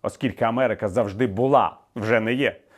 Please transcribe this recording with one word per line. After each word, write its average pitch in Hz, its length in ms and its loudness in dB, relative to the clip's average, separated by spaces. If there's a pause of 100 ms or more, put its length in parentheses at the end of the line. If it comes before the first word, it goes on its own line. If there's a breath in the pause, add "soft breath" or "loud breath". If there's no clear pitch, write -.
оскільки 113 440 -4
Америка 113 420 0
завжди 104 400 0
була, 117 500 2 (180)
вже 113 240 0
не 110 140 -2
є, 127 220 0 (220 soft breath)